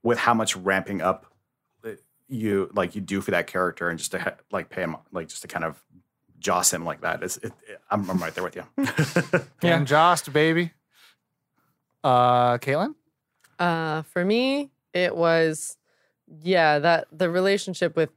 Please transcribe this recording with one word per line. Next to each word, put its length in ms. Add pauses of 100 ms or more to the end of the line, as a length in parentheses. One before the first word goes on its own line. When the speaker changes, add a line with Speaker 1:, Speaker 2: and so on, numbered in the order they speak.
Speaker 1:
with 160
how 160
much 200
ramping 460
up 260 (1000)
you, 460
like, 220
you 40
do 200
for 100
that 160
character, 420
and 100
just 120
to 80
ha-, 160 (180)
like, 160
pay 140
him, 140 (160)
like, 160
just 140
to 60
kind 160
of 160 (600)
joss 320
him 120
like 180
that. 200
It's, 160
it, 140 (160)
it, 120 (100)
I'm, 200
I'm 80
right 160
there 100
with 120
you. 80 (120)
<laughs> 680 (200)
Speaker 2:
Yeah. 140
Speaker 3:
And 100
jossed, 460
baby. 400 (1300)
Uh, 540
Caitlin? 360 (640)
Speaker 4:
Uh, 440
for 220
me, 460 (220)
it 240
was, 600 (680)
yeah, 360
that 320
the 200
relationship 680
with 200